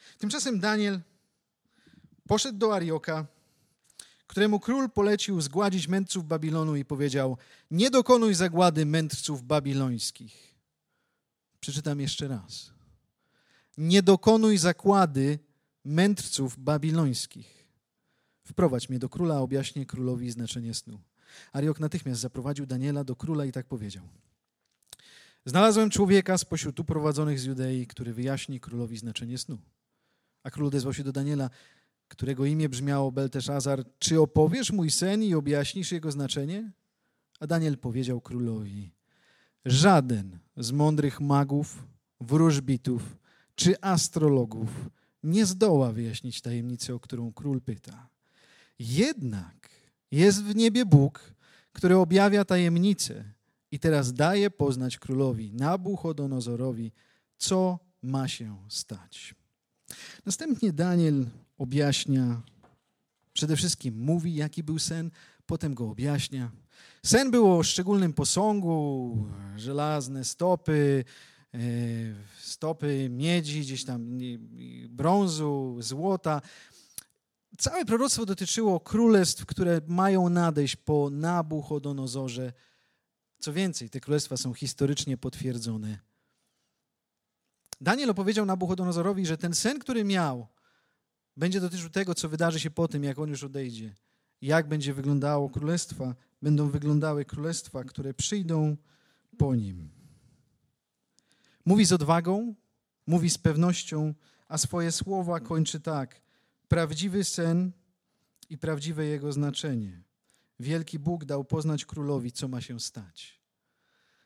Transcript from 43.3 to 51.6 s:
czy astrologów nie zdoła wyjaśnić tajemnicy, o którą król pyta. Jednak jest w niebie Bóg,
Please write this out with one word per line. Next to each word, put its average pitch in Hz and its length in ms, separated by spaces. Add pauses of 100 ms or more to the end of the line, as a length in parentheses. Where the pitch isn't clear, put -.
czy 185 260
astrologów 135 1080 (340)
nie 185 220
zdoła 180 460
wyjaśnić 117 500
tajemnicy, 120 520
o 117 60
którą 117 340
król 139 280
pyta. 113 480 (720)
Jednak 123 920 (420)
jest 196 320
w 208 120
niebie 226 300
Bóg, 147 480 (400)